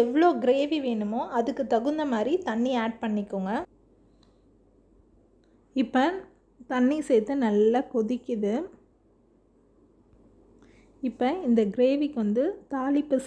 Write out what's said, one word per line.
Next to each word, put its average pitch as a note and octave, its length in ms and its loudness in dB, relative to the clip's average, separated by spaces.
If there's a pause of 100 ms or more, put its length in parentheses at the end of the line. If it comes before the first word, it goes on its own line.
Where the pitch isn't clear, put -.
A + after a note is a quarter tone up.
எவ்வளோ C#4 260 4 (160)
கிரேவி C#4 420 2
வேணுமோ A3 360 -2 (160)
அதுக்கு A#3+ 260 -2 (100)
தகுந்த D4 380 0
மாதிரி A3+ 200 0 (160)
தண்ணி A#3+ 240 -2 (120)
ஆட் A3+ 180 -6
பண்ணிக்கோங்க. G3+ 500 -4 (2250)
இப்போ B3+ 280 2 (680)
தண்ணி B3+ 260 2 (100)
சேர்த்து A3+ 260 2 (120)
நல்லா A3 340 4 (120)
கொதிக்குது. A3 640 -2 (2500)
இப்போ B3 260 -2 (180)
இந்த A#3 160 4 (120)
கிரேவிக்கு C#4 500 2
வந்து G#3+ 200 0 (300)
தாளிப்பு C#4 420 0 (100)